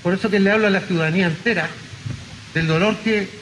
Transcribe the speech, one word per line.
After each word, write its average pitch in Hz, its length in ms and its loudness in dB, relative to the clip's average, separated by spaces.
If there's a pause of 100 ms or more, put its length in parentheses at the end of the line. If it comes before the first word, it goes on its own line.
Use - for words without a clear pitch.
Por 175 80 2
eso 196 160 0
que 202 100 2
le 196 120 6
hablo 214 160 4
a 196 40 4
la 190 120 2
ciudadanía 170 460 0
entera 180 380 -2 (840)
del 160 140 0
dolor 175 300 2
que 214 300 0 (160)